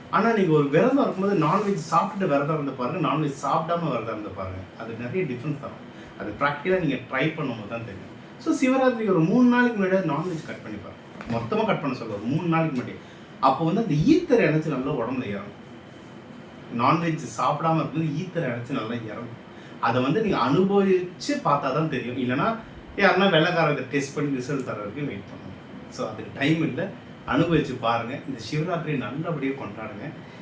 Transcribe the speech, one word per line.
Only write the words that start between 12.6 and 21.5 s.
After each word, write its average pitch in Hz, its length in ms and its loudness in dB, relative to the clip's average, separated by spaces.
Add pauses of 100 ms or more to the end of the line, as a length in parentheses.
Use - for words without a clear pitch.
முன்னாடி. - 140 -6 (440)
அப்போ 139 260 4
வந்து 196 160 2
அந்த 175 140 0
ஈத்தர் 247 440 6
எனர்ஜி 156 300 4
நல்லா 131 220 -2
உடம்புல 127 360 -2
ஏறும். - 360 -8 (1120)
நான்வெஜ் 156 460 2 (140)
சாப்பிடாம 151 380 2
இருக்கும்போது 147 300 0
ஈத்தர் 165 380 -2
எனர்ஜி 120 300 -4
நல்லா 117 200 -4
இறங்கும். 113 500 -8 (360)
அதை 120 220 2
வந்து 156 200 2
நீங்க 196 160 2
அனுபவிச்சு 185 920 4
பார்த்தா 160 300 2